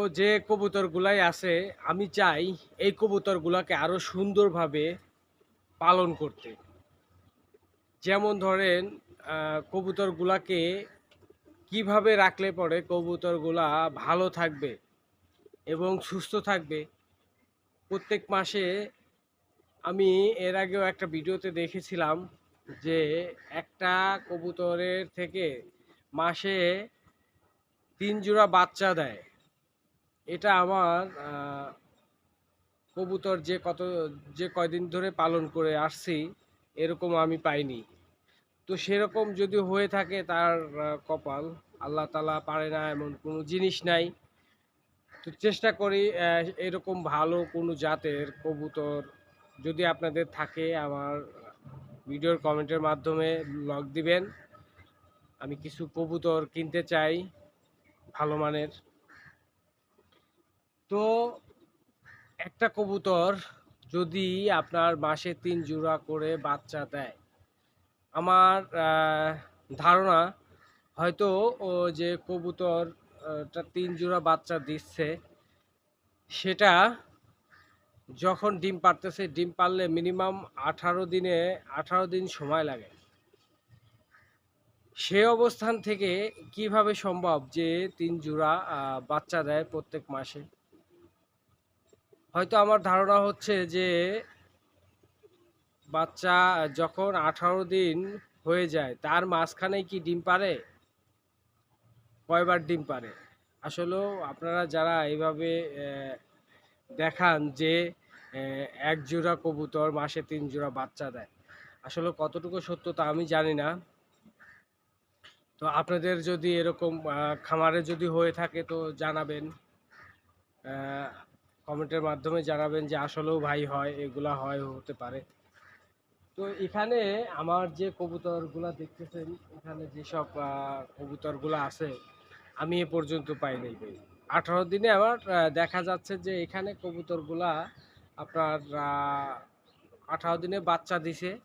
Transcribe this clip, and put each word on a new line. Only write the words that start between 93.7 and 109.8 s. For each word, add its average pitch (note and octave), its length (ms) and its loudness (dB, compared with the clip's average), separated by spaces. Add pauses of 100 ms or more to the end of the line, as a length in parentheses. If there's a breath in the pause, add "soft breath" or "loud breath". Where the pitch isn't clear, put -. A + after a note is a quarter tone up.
বাচ্চা D#3+ 480 0 (380)
যখন E3 400 0
আঠারো F3 500 2
দিন F3 320 2 (480)
হয়ে F3 240 2
যায়, C#3+ 340 -2
তার E3 240 4
মাঝখানে F3+ 560 0
কি F#3+ 180 -8
ডিম E3+ 200 -2
পাড়ে? F#3 320 2 (1800)
কয়বার F3 380 4
ডিম E3 160 0
পাড়ে? B2 280 -8 (520)
আসলেও F3+ 460 -4 (140)
আপনারা E3 440 -2
যারা D#3+ 380 2
এইভাবে, D#3 460 0 (120)
আহ, C#3 520 -8 (760 soft breath)
দেখান D#3+ 480 2 (120)
যে, D#3+ 240 2 (100)
আহ, C3+ 800 -10 (260)
এক D#3+ 140 0
জোড়া E3+ 300 0 (100)
কবুতর D3+ 480 -2